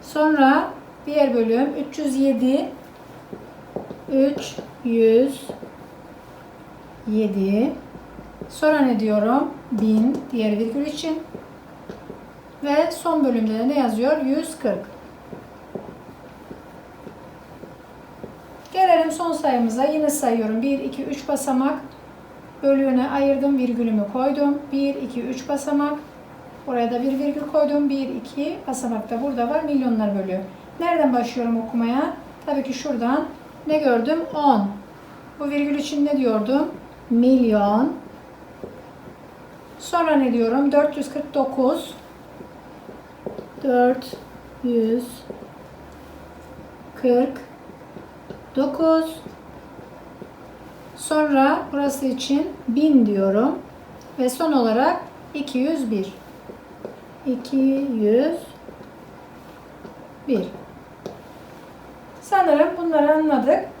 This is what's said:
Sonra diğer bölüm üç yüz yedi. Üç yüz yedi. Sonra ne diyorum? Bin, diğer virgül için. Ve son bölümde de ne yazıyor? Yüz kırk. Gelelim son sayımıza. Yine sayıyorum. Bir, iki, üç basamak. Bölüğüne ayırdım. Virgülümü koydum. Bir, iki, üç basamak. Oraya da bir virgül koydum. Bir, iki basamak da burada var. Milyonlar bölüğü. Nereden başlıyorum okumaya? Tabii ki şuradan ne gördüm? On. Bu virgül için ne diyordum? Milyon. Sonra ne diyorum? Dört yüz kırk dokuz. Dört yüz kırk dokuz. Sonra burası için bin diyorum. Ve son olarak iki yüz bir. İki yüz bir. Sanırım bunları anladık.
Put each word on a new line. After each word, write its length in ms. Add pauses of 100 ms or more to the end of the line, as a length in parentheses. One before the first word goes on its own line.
Sonra 680 (360)
diğer 280
bölüm 360 (200)
üç 100
yüz 160
yedi. 540 (1400)
Üç 420 (280)
yüz 640 (1600)
yedi. 640 (800)
Sonra 300
ne 200
diyorum? 480 (240)
Bin, 460 (140)
diğer 280
virgül 260
için. 340 (1500)
Ve 260
son 340
bölümde 340
de 100
ne 100
yazıyor? 420
Yüz 380
kırk. 260 (4000)
Gelelim 380
son 220
sayımıza. 500
Yine 260
sayıyorum. 520
Bir, 180
iki, 240
üç 240
basamak. 520 (840)
Bölüğüne 460
ayırdım. 480
Virgülümü 460 (100)
koydum. 460 (120)
Bir, 240
iki, 260
üç 280
basamak. 440 (720)
Oraya 240
da 120
bir 160
virgül 320
koydum. 380
Bir, 200
iki 480 (100)
basamak 420
da 140
burada 260
var. 140
Milyonlar 520
bölüğü. 240 (400)
Nereden 340
başlıyorum 540
okumaya? 460 (320)
Tabii 180
ki 100
şuradan 520 (420)
ne 100
gördüm? 420 (160)
On. 320 (720)
Bu 100
virgül 300
için 260
ne 120
diyordum? 540 (380)
Milyon. 840 (1900)
Sonra 360
ne 180
diyorum? 380
Dört 260
yüz 160
kırk 200
dokuz. 600 (1700)
Dört 420 (580)
yüz 400 (2000)
kırk 400 (1120)
dokuz. 640 (1800)
Sonra 640 (120)
burası 340
için 440 (180)
bin 380
diyorum. 540 (600)
Ve 100
son 220
olarak 500 (320)
iki 240
yüz 340
bir. 220 (1120)
İki 320 (380)
yüz 420 (1900)
bir. 160 (1800)
Sanırım 560
bunları 360
anladık. 520 (160)